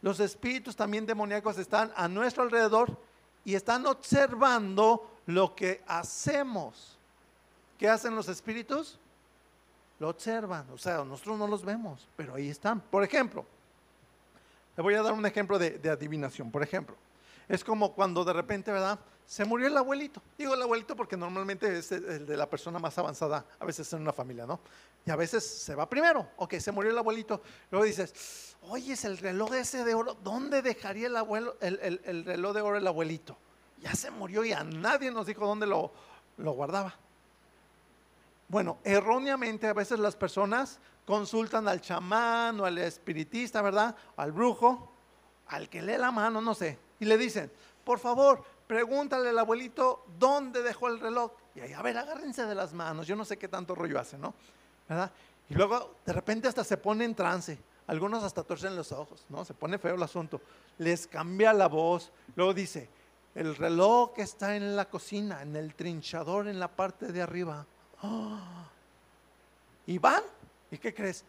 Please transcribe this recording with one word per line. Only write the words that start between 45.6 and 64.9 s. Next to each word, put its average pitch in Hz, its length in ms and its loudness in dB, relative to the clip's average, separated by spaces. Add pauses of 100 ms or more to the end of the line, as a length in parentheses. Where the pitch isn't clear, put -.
que 175 100 -10
lee 196 160 -2
la 247 140 2
mano, 220 320 0
no 226 120 0
sé. 156 240 -4 (220)
Y 208 60 0
le 220 100 8
dicen, 214 340 0 (320)
"Por 240 160 2
favor, 254 460 6 (220)
pregúntale 254 640 2
al 233 80 4
abuelito 247 640 2 (140)
dónde 254 440 4
dejó 240 260 -2
el 233 120 -2
reloj". 233 320 -2 (220)
Y - 60 -14
ahí, 247 120 -12
"A - 80 -12
ver, 240 160 -2
agárrense 277 480 -6
de 214 100 -4
las 185 200 -6
manos", 160 320 -6
yo 190 100 -2
no 220 80 -4
sé 208 140 -8
qué 196 100 -10
tanto 180 260 -6
rollo 165 240 -2
hace, 131 200 -8
¿no? 170 160 -8 (540)
¿Verdad? 180 220 -2 (380)
Y 143 60 -10
luego 208 400 2 (100)
de 175 80 -4
repente 214 340 -2
hasta 240 160 0
se 196 140 0
pone 214 300 0
en 226 80 -4
trance. 175 440 -2 (280)
Algunos 202 360 -2
hasta 185 200 -6
torcen 180 340 -6
los 160 160 -8
ojos, 143 380 -12
¿no? 151 160 -10
Se - 80 -14
pone 175 240 -4
feo 175 160 0
el 180 80 0
asunto. 160 400 -6 (340)
Les 170 300 0
cambia 190 480 4
la 190 140 8
voz. 165 440 2 (240)
Luego 185 160 4
dice, 165 360 -6 (460)
"El 156 220 -4
reloj 196 600 6
está 202 380 -4
en 202 200 -2
la 196 140 -2